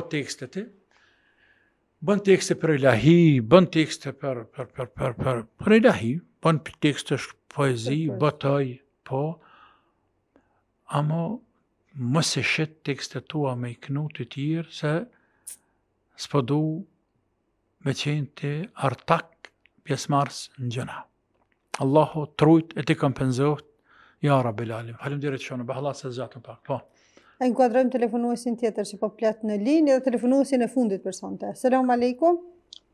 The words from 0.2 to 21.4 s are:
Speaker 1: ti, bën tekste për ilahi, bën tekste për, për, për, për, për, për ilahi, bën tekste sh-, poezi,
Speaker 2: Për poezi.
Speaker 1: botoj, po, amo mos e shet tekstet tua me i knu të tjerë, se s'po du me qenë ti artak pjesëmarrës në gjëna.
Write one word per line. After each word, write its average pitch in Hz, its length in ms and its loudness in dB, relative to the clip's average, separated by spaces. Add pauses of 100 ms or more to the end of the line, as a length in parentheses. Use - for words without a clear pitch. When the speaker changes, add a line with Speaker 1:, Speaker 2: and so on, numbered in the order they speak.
Speaker 1:
ti, 190 160 -10 (1400)
bën 196 200 2
tekste 196 320 2
për 156 220 0
ilahi, 135 420 6 (200)
bën 143 280 8
tekste 151 460 -2
për, 131 340 -8
për, - 220 -14
për, 127 200 -10
për, 131 280 -6
për, 123 260 -2 (120)
për - 200 4
ilahi, 117 380 4 (240)
bën 160 240 2 (120)
tekste - 460 -2
sh-, - 160 -14 (100)
poezi, 135 520 -2
Speaker 2:
Për - 80 -
poezi. 123 140 -4
Speaker 1:
botoj, 143 480 0 (340)
po, 135 220 -6 (1700)
amo 151 340 0 (720)
mos 135 360 0
e 139 120 -2
shet - 400 -4
tekstet - 440 -8
tua 139 300 -4
me 120 160 -8
i - 80 -20
knu 143 280 -6
të 131 200 -12
tjerë, 160 400 -6
se 151 240 -4 (1300)
s'po - 240 -2
du 139 180 -2 (1200)
me 135 120 -4
qenë 147 380 -4
ti 143 200 -8 (240)
artak - 720 -2 (300)
pjesëmarrës 139 600 -2 (140)
në 123 160 -8
gjëna. 117 260 -8 (760)